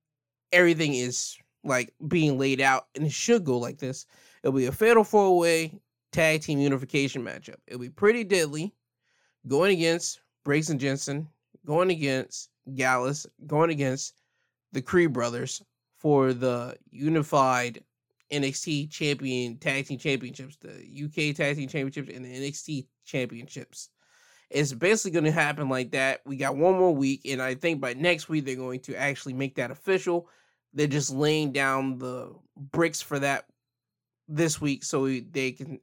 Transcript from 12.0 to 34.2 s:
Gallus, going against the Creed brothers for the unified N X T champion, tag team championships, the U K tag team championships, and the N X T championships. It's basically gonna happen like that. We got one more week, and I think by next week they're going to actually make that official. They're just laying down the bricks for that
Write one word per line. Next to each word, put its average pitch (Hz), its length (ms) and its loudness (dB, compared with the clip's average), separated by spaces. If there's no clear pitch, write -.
Gallus, 127 540 0
going 151 240 2
against 139 460 -4
the 135 100 -4
Creed 170 320 4
brothers 120 480 -4
for 135 340 4
the 123 420 -2
unified 135 960 2
N 143 120 0
X 135 180 -2
T 151 260 -2
champion, 135 720 -4
tag 139 260 -2
team 131 140 -8
championships, 131 560 -6
the - 280 -20
U 143 260 -12
K 151 220 -2
tag 147 260 0
team 135 120 -6
championships, 135 420 -6
and 127 140 -14
the 123 40 -16
N 127 120 -10
X 143 220 -8
T 143 240 -8
championships. - 840 -10
It's 139 240 0
basically 185 380 0
gonna 156 200 2
happen 147 380 0
like 127 220 -2
that. 135 340 0
We 139 120 -8
got 135 200 -2
one 175 160 4
more 180 220 4
week, 135 300 0
and 131 140 -4
I 131 140 -2
think 160 260 -2
by 127 140 -4
next 160 360 -2
week 156 160 -2
they're 131 100 -6
going 127 240 -8
to 127 160 -12
actually 131 380 -4
make 131 240 -4
that 123 120 -4
official. 175 580 -2
They're 147 140 0
just 143 240 -2
laying 151 400 0
down 135 480 0
the 127 340 -10
bricks 156 420 -2
for 143 200 -6
that 139 260 -2